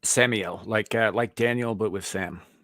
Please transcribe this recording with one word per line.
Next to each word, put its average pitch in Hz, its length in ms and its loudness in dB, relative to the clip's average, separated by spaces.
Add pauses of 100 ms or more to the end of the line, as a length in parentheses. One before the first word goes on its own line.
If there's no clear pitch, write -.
Samiel, 98 600 2
like, 107 300 -2
uh, 113 180 4
like 117 220 -2
Daniel, 117 400 0
but 104 160 -2
with 82 140 -6
Sam. 87 360 -6 (220)